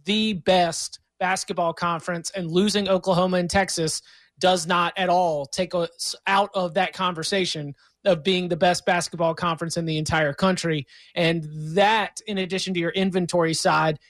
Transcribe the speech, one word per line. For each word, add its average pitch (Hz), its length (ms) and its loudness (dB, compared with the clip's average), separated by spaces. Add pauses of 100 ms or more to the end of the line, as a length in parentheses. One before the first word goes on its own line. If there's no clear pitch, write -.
the 214 280 0
best 175 640 0 (200)
basketball 180 540 -2
conference, 170 600 -4
and 175 160 -6
losing 196 360 2
Oklahoma 185 500 2
and 175 120 0
Texas 175 540 -2 (360)
does 185 260 2
not 175 320 0
at 185 100 0
all 175 380 2
take 180 300 -4
us - 400 -4 (100)
out 202 300 2
of 180 180 -2
that 180 200 0
conversation 170 800 -4 (300)
of 175 180 2
being 180 260 0
the 170 80 -2
best 175 300 2
basketball 165 480 0
conference 170 420 -2
in 170 80 -2
the 156 140 -2
entire 151 340 0
country." 170 540 0 (260)
And 165 320 0 (300)
that, 202 500 2
in 202 140 -4
addition 185 340 -4
to 175 60 0
your 170 100 0
inventory 180 640 0
side, 156 460 2 (100)